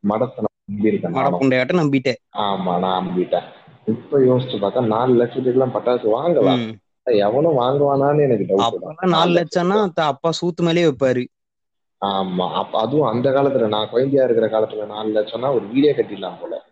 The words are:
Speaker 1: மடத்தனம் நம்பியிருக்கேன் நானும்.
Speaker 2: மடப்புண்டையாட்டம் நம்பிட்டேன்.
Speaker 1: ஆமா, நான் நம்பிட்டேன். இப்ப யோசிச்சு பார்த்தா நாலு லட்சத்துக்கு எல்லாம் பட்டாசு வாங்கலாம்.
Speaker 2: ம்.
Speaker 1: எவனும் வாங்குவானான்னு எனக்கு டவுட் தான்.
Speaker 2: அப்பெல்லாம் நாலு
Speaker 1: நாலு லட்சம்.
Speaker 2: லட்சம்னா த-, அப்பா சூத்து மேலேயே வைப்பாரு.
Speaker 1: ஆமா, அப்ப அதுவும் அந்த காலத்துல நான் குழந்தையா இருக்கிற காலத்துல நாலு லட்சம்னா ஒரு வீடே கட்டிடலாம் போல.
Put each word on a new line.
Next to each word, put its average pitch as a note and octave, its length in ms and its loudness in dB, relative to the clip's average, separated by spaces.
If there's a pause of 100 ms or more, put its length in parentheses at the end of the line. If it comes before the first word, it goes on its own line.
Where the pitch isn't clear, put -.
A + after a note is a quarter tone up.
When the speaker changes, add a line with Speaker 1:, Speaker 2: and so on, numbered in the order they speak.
Speaker 1:
மடத்தனம் A2 500 -2 (120)
நம்பியிருக்கேன் G2+ 440 0
நானும். F2 60 -4
Speaker 2:
மடப்புண்டையாட்டம் C3 640 0
நம்பிட்டேன். C#3 380 0 (160)
Speaker 1:
ஆமா, F#2 420 -2
நான் F#2 200 0
நம்பிட்டேன். F2+ 500 -2 (380)
இப்ப A2+ 320 -2
யோசிச்சு B2+ 400 2
பார்த்தா G2 280 0
நாலு A#2 280 2
லட்சத்துக்கு A#2+ 360 0
எல்லாம் B2 240 0
பட்டாசு A#2 340 0
வாங்கலாம். A#2+ 540 2
Speaker 2:
ம். A2 120 -8 (420)
Speaker 1:
எவனும் B2+ 420 2
வாங்குவானான்னு C#3+ 640 2
எனக்கு A#2+ 220 0
டவுட் F#2+ 140 0
தான். A2+ 100 2
Speaker 2:
அப்பெல்லாம் A#2 300 -8
நாலு F#3 120 0
Speaker 1:
நாலு E3+ 220 2
லட்சம். F3 360 0
Speaker 2:
லட்சம்னா G3+ 260 0
த-, D#3+ 120 0
அப்பா D3 240 -2
சூத்து E3+ 320 -4
மேலேயே E3+ 260 2
வைப்பாரு. B2+ 360 0 (760)
Speaker 1:
ஆமா, F#2+ 500 -2
அப்ப - 260 -4
அதுவும் B2+ 300 0
அந்த B2 220 0
காலத்துல C3 380 2
நான் G#2+ 200 -2
குழந்தையா C3+ 360 2
இருக்கிற A2+ 240 2
காலத்துல G#2+ 380 -2
நாலு G#2+ 260 -6
லட்சம்னா A#2 420 -2
ஒரு G#2 140 -2
வீடே C#3 240 2
கட்டிடலாம் G2 480 -4
போல. - 140 -10 (180)